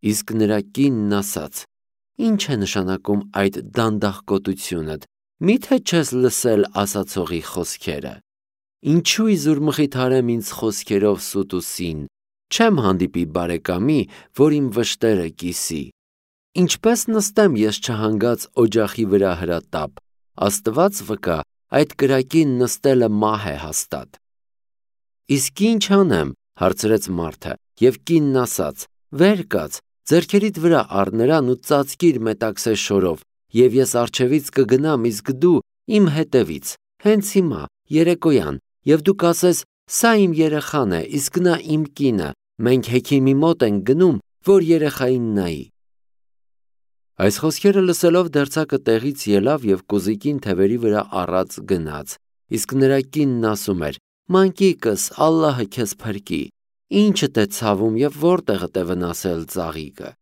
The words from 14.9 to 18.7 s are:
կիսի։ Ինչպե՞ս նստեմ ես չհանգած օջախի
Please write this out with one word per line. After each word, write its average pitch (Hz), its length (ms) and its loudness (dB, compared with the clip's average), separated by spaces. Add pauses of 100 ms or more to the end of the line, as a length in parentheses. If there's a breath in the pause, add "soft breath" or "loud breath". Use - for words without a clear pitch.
կիսի։ 82 520 -8 (720)
Ինչպե՞ս 226 500 0
նստեմ 214 480 0
ես 107 240 0
չհանգած 110 640 -2 (120)
օջախի 110 520 0